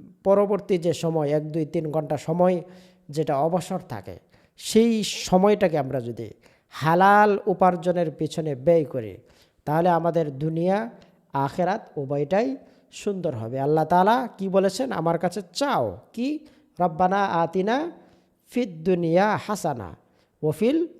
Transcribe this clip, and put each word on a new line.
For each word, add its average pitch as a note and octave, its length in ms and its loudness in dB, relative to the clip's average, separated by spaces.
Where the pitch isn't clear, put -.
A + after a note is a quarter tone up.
পরবর্তী G3 540 2
যে E3 160 0
সময়, D#3+ 360 -2
এক, D3+ 220 -2
দুই, D#3 140 -2
তিন D#3+ 260 -4
ঘন্টা D3+ 260 -2
সময় F3 440 0
যেটা D3 280 -2
অবসর E3 420 -2
থাকে, G2 400 -14
সেই A3+ 460 2
সময়টাকে F#3 760 2
আমরা C3+ 240 -2
যদি A#2 280 -10
হালাল G3 760 4
উপার্জনের F3 680 2
পিছনে D#3 440 -4
ব্যয় D#3 280 4
করি, G#2+ 340 -8
তাহলে E3 240 2
আমাদের E3 500 0
দুনিয়া F3 500 -2
আখেরাত E3+ 600 -2
উভয়টাই D3 640 -2
সুন্দর G3 440 -6
হবে। A2+ 240 -6
আল্লাহ D3+ 260 2
তাআলা G3+ 420 2
কি F#3+ 120 -6
বলেছেন? G3 420 0
"আমার E3+ 260 0
কাছে F3+ 240 -4
চাও D3+ 440 -2
কি? C#4 260 -4
রব্বানা F#3 460 0
আতিনা G3 640 -2
ফিদ F#3 340 -4
দুনিয়া F3+ 540 2
হাসানা B2+ 580 -6
ওয়া D3+ 80 0
ফিল C4+ 360 0